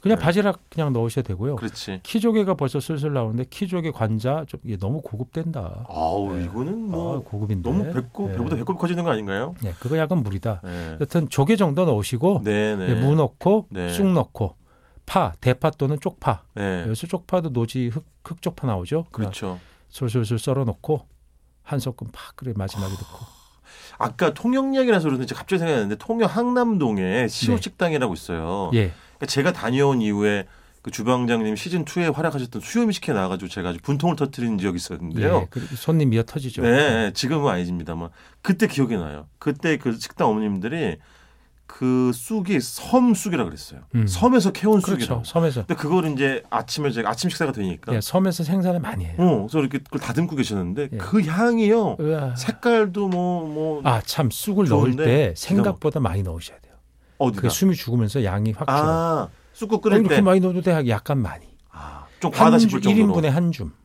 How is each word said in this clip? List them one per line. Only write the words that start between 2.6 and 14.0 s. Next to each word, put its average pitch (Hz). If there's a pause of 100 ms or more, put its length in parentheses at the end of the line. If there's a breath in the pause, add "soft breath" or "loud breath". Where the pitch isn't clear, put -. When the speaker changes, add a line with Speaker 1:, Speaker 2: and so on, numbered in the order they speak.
Speaker 1:
슬슬 151
나오는데 120
키조개 175
관자 113
좀, -
이게 110
너무 98
고급된다. 120
Speaker 2:
아우, 92
Speaker 1:
네. 87
Speaker 2:
이거는 165
뭐 165
Speaker 1:
아, -
고급인데. 104
Speaker 2:
너무 190
배꼽-, 127
Speaker 1:
네. 98
Speaker 2:
배보다 127
배꼽이 151
커지는 175
거 165
아닌가요? 110
Speaker 1:
네, 95
그거 147
약간 156
무리다. 98
Speaker 2:
네. 85
Speaker 1:
여튼 151
조개 160
정도 180
넣으시고, 127
Speaker 2:
네, 107
네. 92
Speaker 1:
예, -
무 131
넣고, 180
Speaker 2:
네. -
Speaker 1:
쑥 190